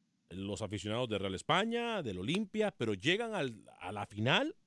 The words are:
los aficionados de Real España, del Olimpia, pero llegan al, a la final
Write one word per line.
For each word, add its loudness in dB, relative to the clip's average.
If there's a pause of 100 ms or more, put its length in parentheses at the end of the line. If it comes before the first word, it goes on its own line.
(280)
los -4
aficionados -2
de 2
Real 0
España, 2
del -2
Olimpia, 0
pero 2
llegan 0
al, -2 (160)
a -8
la -4
final 2 (120)